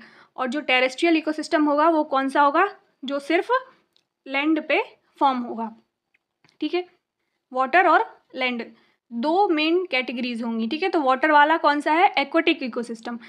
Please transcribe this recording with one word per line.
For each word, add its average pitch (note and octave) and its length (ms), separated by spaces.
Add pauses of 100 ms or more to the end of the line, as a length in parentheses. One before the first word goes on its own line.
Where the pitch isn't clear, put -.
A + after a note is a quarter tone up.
(360)
और B3+ 120
जो C#4+ 140
terrestrial C4 640
ecosystem D4+ 440
होगा D4 220
वो D#4 140
कौन C4+ 260
सा D4 120
होगा? D#4+ 340 (300)
जो C#4 140
सिर्फ E4 280 (800)
लैंड D4 400
पे F#4 160 (360)
फॉर्म C4 200
होगा। A#3 360 (840)
ठीक D4+ 120
है, F4+ 120 (680)
वाटर C4 340
और F4 360 (120)
लैंड B3 300 (480)
दो E4 360
मेन E4 360
कैटेगरीज B3 580
होंगी। A3+ 240
ठीक D4+ 160
है, F#4+ 60
तो E4 120
वाटर C4 300
वाला D4+ 260
कौन D4 220
सा D4+ 140
है? F4+ 200
Aquatic D#4+ 500
ecosystem, A#3 640